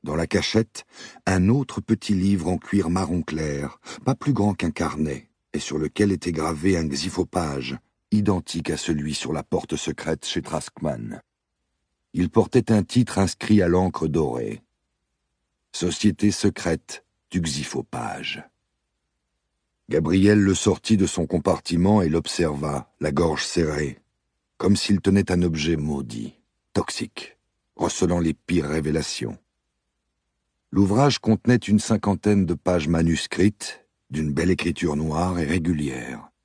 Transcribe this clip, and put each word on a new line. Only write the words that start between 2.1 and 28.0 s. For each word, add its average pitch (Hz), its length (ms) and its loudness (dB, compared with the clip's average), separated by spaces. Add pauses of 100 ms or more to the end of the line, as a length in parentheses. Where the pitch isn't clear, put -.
livre 92 360 2
en 90 80 -2
cuir 90 320 0
marron 87 340 -2
clair, 73 560 -6 (240)
pas - 100 0
plus - 200 -2
grand 101 200 2
qu'un 87 180 -2
carnet, 73 600 -4 (220)
et 78 60 -4
sur 80 200 -6
lequel 98 320 0
était 90 220 -2
gravé 80 440 0
un 82 80 -2
xyphophage, 73 920 -4 (340)
identique 92 580 0
à 80 80 -2
celui 76 380 -4
sur - 160 -6
la 78 100 -4
porte - 360 -4
secrète - 480 -6
chez - 160 -4
Traskmann. 69 800 -8 (920)
Il 90 160 0
portait - 420 2
un 104 120 6
titre - 360 2
inscrit 98 420 4
à 87 80 4
l'encre 87 380 2
dorée. 60 540 -2 (1080)
Société 98 580 0
secrète - 760 -4 (260)
du 92 80 -2
xyphophage. - 1040 -6 (1500)
Gabriel 92 500 4
le 95 160 4
sortit - 420 2
de 92 80 4
son 82 220 -2
compartiment 90 720 2
et 82 80 2
l'observa, 76 880 -2
la 78 120 -2
gorge 78 320 0
serrée, 76 560 -2 (580)
comme 98 180 4
s'il 98 260 0
tenait 98 300 4
un 90 120 2
objet 82 320 0
maudit, 65 640 -6 (340)
toxique, - 640 -8 (380)
recelant 87 440 0